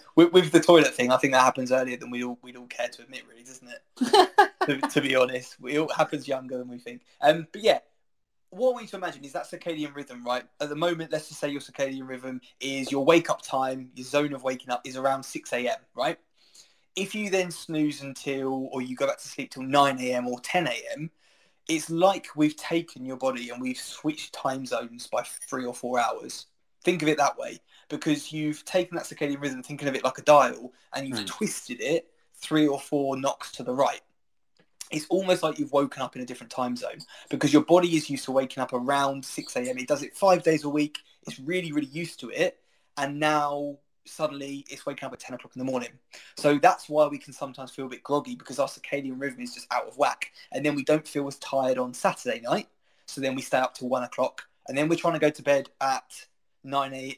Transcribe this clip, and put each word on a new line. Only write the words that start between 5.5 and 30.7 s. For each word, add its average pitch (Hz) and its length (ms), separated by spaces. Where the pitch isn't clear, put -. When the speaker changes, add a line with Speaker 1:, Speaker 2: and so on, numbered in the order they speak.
Speaker 1:
it 147 120
all 156 100
happens 151 380
younger 131 280
than 127 120
we 120 100
think. 123 240
Um, 156 320
but 208 120
yeah, 190 160
what 240 240
we 233 80
need 202 60
to 202 80
imagine 156 280
is 139 80
that - 160
circadian 151 460
rhythm, 127 280
right? 123 200
At 147 100
the 147 60
moment, 165 360
let's 151 180
just 151 100
say 147 100
your 143 120
circadian 135 460
rhythm 127 320
is 135 320
your 139 120
wake-up 165 380
time, 131 540
your 127 100
zone 147 280
of 127 100
waking 131 260
up 120 160
is 131 120
around 135 260
six - 280
A 123 160
M, 113 120
right? 147 240
If 190 200
you 208 160
then 180 180
snooze 151 540
until, 135 680
or 127 120
you 127 120
go 135 120
back 135 100
to - 100
sleep - 220
till 131 140
nine 135 360
A 127 140
M 123 140
or 123 140
ten 175 260
A 120 80
M, 156 160
it's 160 220
like 180 460
we've 151 200
taken 165 480
your 131 140
body 123 320
and 123 100
we've 127 200
switched - 520
time 135 360
zones 120 400
by - 160
three 127 160
or 120 80
four 123 260
hours. 113 460
Think 180 180
of 151 80
it 147 80
that 139 180
way, 120 260
because 147 420
you've 151 320
taken 175 320
that - 100
circadian 143 360
rhythm, 131 220
thinking 143 240
of 131 80
it 110 80
like 127 160
a - 40
dial, 127 480